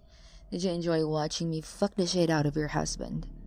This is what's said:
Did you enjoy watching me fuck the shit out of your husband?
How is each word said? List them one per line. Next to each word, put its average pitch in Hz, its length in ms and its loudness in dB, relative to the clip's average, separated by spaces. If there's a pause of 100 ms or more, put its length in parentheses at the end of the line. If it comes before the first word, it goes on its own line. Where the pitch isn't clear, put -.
(480)
Did 180 160 -4
you 185 80 2
enjoy 170 320 2
watching 156 480 0
me 160 80 -4
fuck - 360 -2
the 175 120 2
shit 175 240 4
out 147 160 4
of 147 80 -2
your 151 160 0
husband? 156 560 -4 (180)